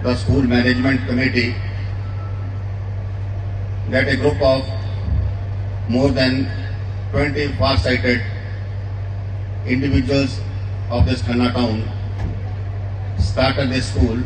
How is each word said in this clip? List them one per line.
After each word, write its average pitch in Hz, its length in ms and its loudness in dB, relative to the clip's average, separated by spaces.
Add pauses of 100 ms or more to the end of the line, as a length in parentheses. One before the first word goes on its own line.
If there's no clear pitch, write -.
the 123 100 2
school 131 280 2
management 123 640 4
committee 123 480 2 (2250)
that 127 160 4
a 139 100 2
group 147 240 2
of 135 220 4 (1300)
more 131 220 4
than 131 380 2 (640)
twenty 143 440 0
far-sighted 127 680 2 (1400)
individuals 135 760 2 (480)
of 120 160 4
this 127 180 2
Khanna 123 300 2
town 113 300 0 (1400)
started 135 520 2
this 127 220 0
school 120 340 2